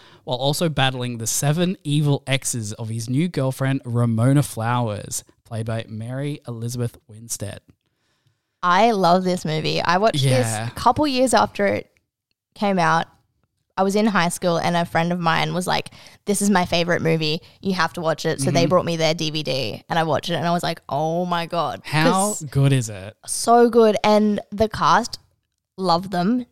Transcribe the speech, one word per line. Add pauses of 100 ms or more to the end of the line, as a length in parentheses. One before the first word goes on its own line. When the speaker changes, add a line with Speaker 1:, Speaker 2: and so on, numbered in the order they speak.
(220)
Speaker 1:
while
also
battling
the
seven
evil
exes
of
his
new
girlfriend,
Ramona
Flowers, (200)
played
by
Mary
Elizabeth (120)
Winstead. (1040)
Speaker 2:
I
love
this
movie.
I
watched
this
Speaker 1:
Yeah.
Speaker 2:
a
couple
years
after
it (640)
came
out. (680)
I
was
in
high
school
and
a
friend
of
mine
was
like, (380)
"This
is
my
favorite
movie. (220)
You
have
to
watch
it."
So
they
Speaker 1:
Mm-hmm.
Speaker 2:
brought
me
their
D
V
D
and
I
watched
it
and
I
was
like,
"Oh
my
God."
Speaker 1:
How
Speaker 2:
'Cause
Speaker 1:
good
is
it? (100)
Speaker 2:
so
good.
And (120)
the
cast, (600)
love
them.